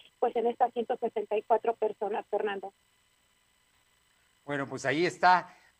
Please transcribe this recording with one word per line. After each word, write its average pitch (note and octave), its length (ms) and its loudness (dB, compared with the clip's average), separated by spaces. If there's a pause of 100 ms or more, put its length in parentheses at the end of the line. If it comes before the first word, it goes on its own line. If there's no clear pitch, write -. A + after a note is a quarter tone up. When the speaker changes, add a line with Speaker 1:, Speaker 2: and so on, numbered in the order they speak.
(180)
Speaker 1:
pues, A#3+ 180 0
en A3+ 100 0
estas A#3+ 260 0
ciento A#3+ 240 -4
sesenta G#3+ 400 -4
y G#3+ 60 -2
cuatro A3+ 340 0
personas, G#3 520 -4
Fernando. G3+ 440 -4 (1700)
Speaker 2:
Bueno, C#3 240 -4
pues B2+ 160 -8
ahí C#3+ 220 2
está, F3+ 480 4 (260)